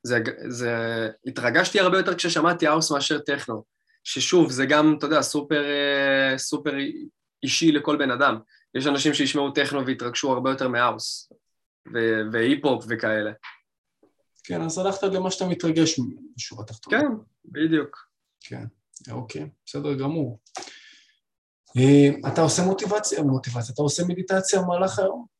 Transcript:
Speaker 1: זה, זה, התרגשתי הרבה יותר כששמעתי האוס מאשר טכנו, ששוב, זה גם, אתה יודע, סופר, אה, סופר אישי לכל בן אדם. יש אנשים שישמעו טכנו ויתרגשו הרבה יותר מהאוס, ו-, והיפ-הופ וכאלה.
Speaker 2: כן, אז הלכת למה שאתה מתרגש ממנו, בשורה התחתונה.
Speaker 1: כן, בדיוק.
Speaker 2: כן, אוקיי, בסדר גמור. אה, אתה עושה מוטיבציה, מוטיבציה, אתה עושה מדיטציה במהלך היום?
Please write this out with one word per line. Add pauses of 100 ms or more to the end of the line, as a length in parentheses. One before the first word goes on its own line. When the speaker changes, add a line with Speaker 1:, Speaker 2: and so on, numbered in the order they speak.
Speaker 1:
זה, (280)
זה, (180)
התרגשתי
הרבה
יותר
כששמעתי
האוס
מאשר
טכנו, (400)
ששוב,
זה
גם,
אתה
יודע,
סופר,
אה,
סופר (680)
אישי
לכל
בן
אדם. (360)
יש
אנשים
שישמעו
טכנו
ויתרגשו
הרבה
יותר
מהאוס, (600)
ו-, (100)
והיפ-הופ
וכאלה. (1120)
Speaker 2:
כן,
אז
הלכת
למה
שאתה
מתרגש
ממנו, (160)
בשורה
התחתונה.
Speaker 1:
כן, (380)
בדיוק. (320)
Speaker 2:
כן, (480)
אוקיי, (160)
בסדר
גמור. (1400)
אה,
אתה
עושה
מוטיבציה,
מוטיבציה,
אתה
עושה
מדיטציה
במהלך
היום? (140)